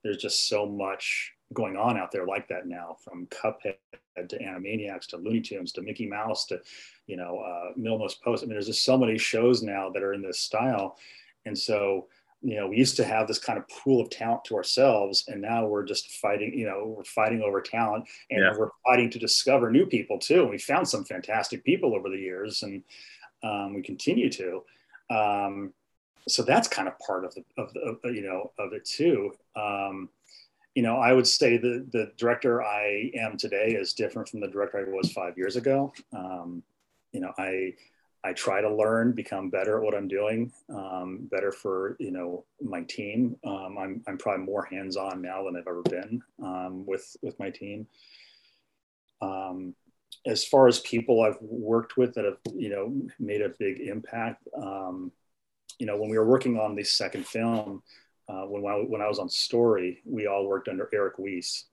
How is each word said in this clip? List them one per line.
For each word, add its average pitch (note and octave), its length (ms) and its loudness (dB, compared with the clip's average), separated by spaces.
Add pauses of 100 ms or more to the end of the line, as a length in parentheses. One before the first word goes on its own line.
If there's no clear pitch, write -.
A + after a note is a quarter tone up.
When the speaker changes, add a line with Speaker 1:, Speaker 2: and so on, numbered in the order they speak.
Speaker 1:
there's G2+ 140 -4
just - 320 -2
so G#2 160 2
much G2 680 -4 (200)
going G2+ 240 -2
on A2 220 2
out F#2 140 -4
there F#2 140 -2
like G2 200 -2
that F2+ 200 -6
now, E2+ 360 -10
from F2+ 240 -14
Cuphead A2 480 -4 (540)
to - 100 -8
Animaniacs G2 720 -8
to F2 80 -12
Looney A2 240 -2
Tunes F#2 320 -8
to F2+ 100 -8
Mickey G#2 240 -8
Mouse G#2 400 -4
to, F#2 140 -6 (460)
you F#2+ 100 -8
know, F2+ 220 -6
uh, F2+ 380 -8
Milmos A2 460 -2
Post. A#2+ 220 0
I - 20 -8
mean, A2+ 60 -8
there's G#2 160 -4
just - 160 0
so C3 120 6
many A2+ 220 4
shows A2+ 420 4
now G2 300 -2
that G2 120 -4
are G2 100 0
in G2 100 -4
this F#2 160 -6
style. G#2+ 580 0 (480)
And G2+ 140 -6
so, G2+ 480 0 (340)
you A#2 160 -2
know, G2 120 -2
we G#2 80 0
used B2+ 200 6
to A#2+ 80 4
have A2 220 2
this A2 120 -2
kind A2 200 -2
of - 100 -8
pool C3 320 4
of G2+ 100 -2
talent A2+ 340 -2
to A2+ 100 -6
ourselves, G#2 720 4
and G2+ 160 -8
now A2+ 240 0
we're G#2 160 0
just - 380 -6
fighting, G#2+ 360 0
you A2+ 100 -2
know, G#2 300 -4
we're G2 80 -14
fighting A2 380 2
over G2 180 2
talent, A2 480 -2 (220)
and A2 100 2
Speaker 2:
Yeah. F#2+ 160 6
Speaker 1:
we're G#2+ 140 2 (160)
fighting A#2+ 240 6
to A#2+ 80 -10
discover A#2 540 4
new F3 140 8
people G#2+ 320 0
too. E3 240 6
And A#2 80 4
we G2+ 80 -6
found B2 300 0
some G2+ 160 -2
fantastic G2+ 600 -4
people D3+ 320 4
over F#2+ 120 -4
the F#2+ 100 -4
years, G2 440 -6
and, G2 220 -8 (580)
um, G2+ 320 -4
we F#2+ 80 -6
continue - 480 0
to. F#2 320 -6 (480)
Um, G2+ 640 0 (540)
so - 160 0
that's F#3 240 4
kind F#2+ 180 -2
of F#2 140 -6
part F#2 240 -4
of F2+ 100 -10
the, F2+ 100 -16 (140)
of - 140 -8
the, - 80 -8
of, B2 340 -4
you G#2 80 -6
know, F#2+ 340 -6
of G2+ 160 -6
it G#2+ 120 -10
too. B2+ 480 2 (240)
Um, G2 520 -4 (680)
you B2 80 4
know, A#2 140 2
I A#2+ 140 8
would B2+ 140 10
say A#2+ 300 6
the, A#2+ 340 2
the G#2+ 260 0
director A#2+ 460 2
I G#2 540 -2
am A2 200 -4
today G#2 360 0
is G2 200 -2
different A2 360 -4
from A2 100 -10
the G2+ 80 -6
director G2+ 320 -2
I G2 100 -4
was F#2+ 240 0
five F2 240 -6
years F#2+ 200 -2
ago. C3+ 360 2 (200)
Um, F2 500 -10 (480)
you - 80 -8
know, F#2 200 -6
I, F#2+ 360 -4 (480)
I F#2 120 -4
try G2 260 0
to G#2+ 120 2
learn, A2+ 380 4
become G2 400 -4
better G#2 280 2
at A2 40 2
what G#2 140 2
I'm G2+ 100 -4
doing, G#2+ 460 0 (160)
um, F#2+ 600 -8
better G2 220 0
for, F#2+ 480 -4
you F#2+ 140 -4
know, F2 320 -6 (180)
my F2+ 200 -6
team. A2 600 -2
Um, G2 360 -6
I'm, G2 280 -6
I'm F#2+ 100 -6
probably F#2+ 300 -2
more G2 160 -2
hands-on F#2+ 580 -6
now F#2 220 -6
than F2+ 140 -6
I've E2+ 100 -10
ever F2 160 -6
been, G2 400 -2 (180)
um, F#2 460 -8
with, - 340 -6
with - 200 -8
my G2 100 -6
team. G2+ 380 -12 (1300)
Um, F#2 540 -8 (500)
as A2 200 0
far C3+ 240 10
as A#2+ 120 6
people A2+ 420 4
I've G#2+ 180 4
worked A2+ 560 0
with B2 180 4
that G#2 120 -2
have, G2 120 -2 (160)
you E3+ 140 -4
know, G2+ 260 -4 (240)
made G#2 220 -2
a G2+ 80 0 (100)
big G2 220 -4
impact, A2+ 680 -6 (100)
um, F#2 540 -8 (720)
you A2+ 60 -4
know, G#2 100 -2
when G#2+ 140 -2
we A2 80 4
were A2 80 8
working B2+ 340 6
on G#2 160 0
the G#2 80 -4
second - 420 -2
film, A2+ 560 -2 (460)
uh, F#2+ 140 -8
when, G2+ 200 -6
when G2+ 100 -2
I, G#2 40 0
when G#2 240 -2
I G#2+ 80 0
was G2+ 100 0
on F2+ 100 -4
Story, G#2 760 4
we G#2+ 220 -4
all G2 200 2
worked G2 220 -2
under F#2+ 240 -4
Eric G2+ 260 0
Weiss F#2+ 540 -6